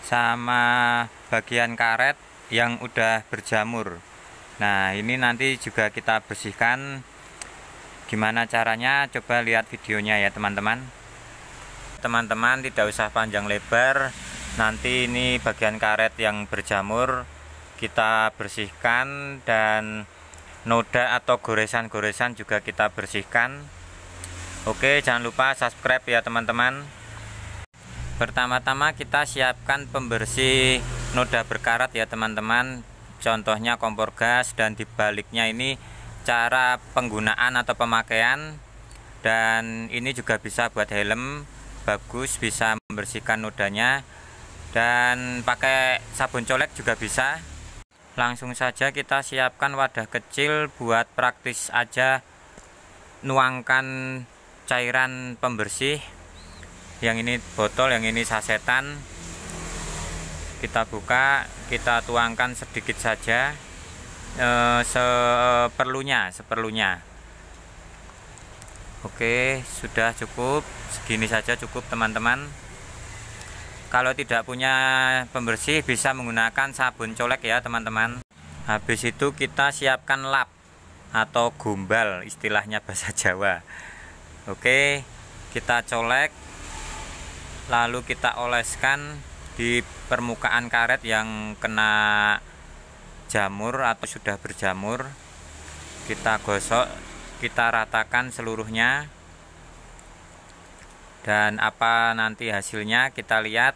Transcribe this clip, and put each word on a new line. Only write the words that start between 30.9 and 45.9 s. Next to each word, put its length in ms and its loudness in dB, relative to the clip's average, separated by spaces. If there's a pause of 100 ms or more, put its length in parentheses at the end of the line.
noda 320 2
berkarat 480 0
ya, 160 0
teman-teman. 720 0 (400)
Contohnya 560 2
kompor 400 -2
gas, 400 2
dan 160 2
dibaliknya 800 0
ini 240 -2 (480)
cara 560 4 (160)
penggunaan 640 2
atau 160 -2
pemakaian, 800 2 (640)
dan 720 2
ini 240 -4
juga 240 0
bisa 320 0
buat 160 0
helm, 560 -2 (400)
bagus, 560 -2
bisa 480 2
membersihkan 560 -4
nodanya, 560 0 (720)
dan 720 2
pakai 560 2 (160)